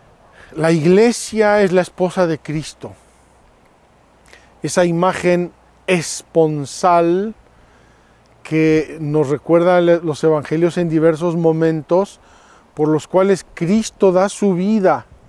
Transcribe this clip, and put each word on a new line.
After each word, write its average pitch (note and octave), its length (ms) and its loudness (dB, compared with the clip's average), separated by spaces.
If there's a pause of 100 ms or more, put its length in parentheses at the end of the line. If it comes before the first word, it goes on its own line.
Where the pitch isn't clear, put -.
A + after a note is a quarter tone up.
(520)
la D#3+ 200 0
iglesia G#3 920 2
es F#3 100 0
la F3+ 80 2
esposa F3+ 460 -2
de D#3+ 120 -4
Cristo. D3 540 -10 (1700)
Esa F3+ 220 0
imagen F3 680 0 (340)
esponsal E3+ 1500 -2 (1080)
que D#3 580 0
nos D3+ 280 -2
recuerda E3+ 520 2
le-, E3+ 200 2
los D#3 240 -6
evangelios D#3+ 520 0
en F3 120 -2
diversos D#3+ 480 0
momentos, E3 840 0 (540)
por D3+ 140 -2
los D#3 180 -2
cuales F#3+ 480 0
Cristo G3 580 0
da F#3 160 2
su G3+ 260 -2
vida. F#3 520 0 (220)